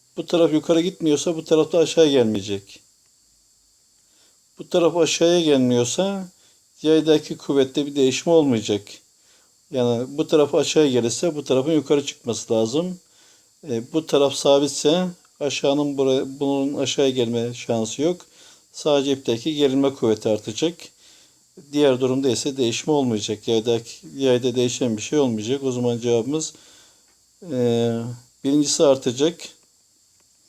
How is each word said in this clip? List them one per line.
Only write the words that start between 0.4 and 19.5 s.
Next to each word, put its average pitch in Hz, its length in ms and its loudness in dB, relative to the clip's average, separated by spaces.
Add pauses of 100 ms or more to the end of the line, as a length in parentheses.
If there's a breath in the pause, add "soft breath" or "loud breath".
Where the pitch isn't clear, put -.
yukarı 165 280 2
gitmiyorsa 165 560 0
bu 160 80 -8
taraf 156 280 2
da 180 60 2
aşağı 160 300 4
gelmeyecek. 104 720 0 (1800 soft breath)
Bu 160 100 -18
taraf 170 280 2
aşağıya 170 440 2
gelmiyorsa 147 880 0 (540 soft breath)
yaydaki 151 540 2
kuvvette 139 500 0
bir 143 100 -8
değişme 131 360 2
olmayacak. 110 560 2 (840 soft breath)
Yani 127 480 -2
bu 151 80 -2
taraf 151 280 2
aşağı 151 320 2
gelirse 127 480 0
bu 143 100 -8
tarafın 135 280 0
yukarı 143 340 0
çıkması - 460 -8
lazım. 147 480 -2 (680 soft breath)
E, 120 240 -8
bu 156 140 -2
taraf 139 280 2
sabitse 147 760 2 (320)
aşağının 143 580 -2
buraya, 135 420 0
bunun 139 340 -2
aşağıya 135 360 0
gelme 120 440 -2
şansı 117 480 -4
yok. 175 240 -4 (460 soft breath)
Sadece 143 400 0
ipteki 131 420 -4